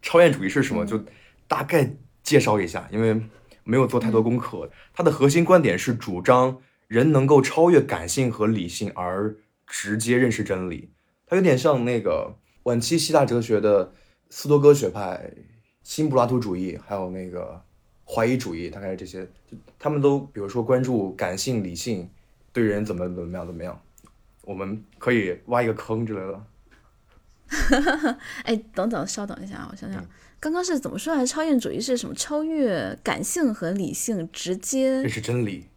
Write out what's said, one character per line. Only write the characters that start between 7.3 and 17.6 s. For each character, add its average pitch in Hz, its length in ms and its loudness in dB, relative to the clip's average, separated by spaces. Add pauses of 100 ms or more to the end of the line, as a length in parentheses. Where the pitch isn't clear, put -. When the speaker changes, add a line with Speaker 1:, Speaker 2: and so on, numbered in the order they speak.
Speaker 1:
超 165 280 4
越 156 120 8
感 87 260 -6
性 127 240 -2
和 107 140 0
理 104 200 0
性 98 280 -8
而 98 420 -4 (300)
直 104 320 -6
接 120 180 2
认 123 160 4
识 110 100 -4
真 92 280 -4
理。 78 180 -12 (380)
他 - 100 0
有 196 60 4
点 147 160 4
像 127 260 2
那 120 160 0
个 80 360 -4 (260)
晚 120 180 0
期 160 160 -2
希 156 160 0
腊 143 140 6
哲 117 160 0
学 110 180 2
的 101 320 2 (380)
斯 - 180 -10
多 147 100 6
哥 147 140 10
学 127 160 4
派、 92 420 -8 (520)
新 156 260 -2
柏 127 100 4
拉 120 60 6
图 123 140 0
主 104 180 -2
义， 90 300 -6
还 104 80 -8
有 92 160 -6
那 92 180 -10
个 87 320 -12 (460)